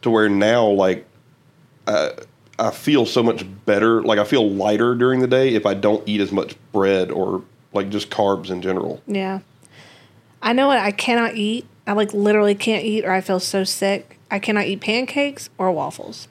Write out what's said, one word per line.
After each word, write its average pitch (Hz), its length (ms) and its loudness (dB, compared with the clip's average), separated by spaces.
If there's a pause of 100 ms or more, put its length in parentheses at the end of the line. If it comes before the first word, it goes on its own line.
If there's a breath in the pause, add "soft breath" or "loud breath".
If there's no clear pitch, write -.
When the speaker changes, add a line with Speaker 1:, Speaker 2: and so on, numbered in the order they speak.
Speaker 1:
to 120 80 0
where 107 180 4
now, 107 400 4
like, 95 380 2 (800)
I, - 240 0 (460)
I 110 120 0
feel 139 340 2
so 120 180 0
much 113 220 0 (220)
better. 110 360 4
Like, 107 180 2
I 104 40 2
feel 117 240 2
lighter 104 460 0
during 127 260 2
the 127 60 2
day 131 280 4
if 104 120 0
I 98 80 2
don't 104 320 0
eat 104 140 -2
as 98 100 -2
much 98 240 -4 (180)
bread 98 380 2
or, 95 320 -4 (300)
like, 98 180 -4
just 104 200 -6
carbs 98 400 -2
in 90 120 -6
general. 92 460 -4
Speaker 2:
Yeah. 190 320 -4 (1000 loud breath)
I 233 120 0
know 262 160 4
what 269 100 4
I 202 140 0
cannot 233 440 0
eat. 220 300 -4 (200)
I, 202 60 -4
like, 208 220 0
literally 208 400 4
can't 214 300 -2
eat 220 200 -2
or 185 60 -2
I 185 100 2
feel 185 200 -2
so 190 240 -2
sick. 196 540 -4 (120)
I 202 80 -4
cannot 208 280 -2
eat 190 140 -6
pancakes 269 800 -4
or 185 140 0
waffles. - 580 -8